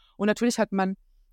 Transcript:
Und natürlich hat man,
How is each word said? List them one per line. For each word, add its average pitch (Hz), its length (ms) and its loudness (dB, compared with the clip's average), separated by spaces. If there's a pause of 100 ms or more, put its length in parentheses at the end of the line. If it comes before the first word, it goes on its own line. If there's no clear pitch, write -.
(180)
Und 202 100 -2
natürlich 226 320 0
hat 208 120 0
man, 190 240 -2 (380)